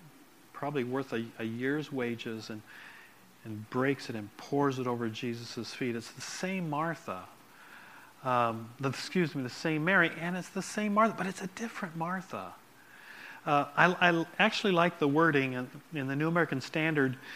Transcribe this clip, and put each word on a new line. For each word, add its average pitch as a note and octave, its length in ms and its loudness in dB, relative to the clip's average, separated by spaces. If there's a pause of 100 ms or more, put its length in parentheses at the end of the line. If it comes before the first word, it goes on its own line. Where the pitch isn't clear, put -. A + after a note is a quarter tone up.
(520)
probably C#3+ 320 -2
worth C3 280 -2
a, A#2 120 0 (140)
a A2+ 60 -4
year's C3 460 -2
wages, A#2+ 600 -4
and, A2 100 -10 (840)
and G#2+ 260 -10
breaks C3+ 400 0
it A#2 60 -6
and G#2 200 -10
pours C#3 420 0
it B2+ 80 -2
over A#2+ 220 0
Jesus' A#2 640 -6
feet. A#2+ 240 -4
It's A2+ 140 -10
the - 100 -16
same F#3 480 -4
Martha, C#3+ 540 -4 (1040)
um, A#2 440 2 (100)
the, C3+ 120 0
excuse E3 440 0
me, C#3 80 -2
the B2 60 -4
same D#3 360 -2
Mary, F3 260 6 (100)
and F3 160 -2
it's F3+ 140 -8
the F#3+ 120 -6
same G#3 300 -2
Martha, G#3 240 4
but F3+ 100 -4
it's F#3+ 160 -6
a F#3+ 60 -4
different G#3 480 -8
Martha. E3 560 -6 (920)
Uh, C#3+ 220 4 (100)
I, F3 340 6
I E3 160 2 (140)
actually G#3 320 4
like F3 260 4
the D#3 80 4
wording C#3+ 460 6
in, B2+ 180 -4 (240)
in C3+ 140 -2
the C3+ 80 -2
New D3+ 100 2
American E3 340 2
Standard, D3+ 560 2 (200)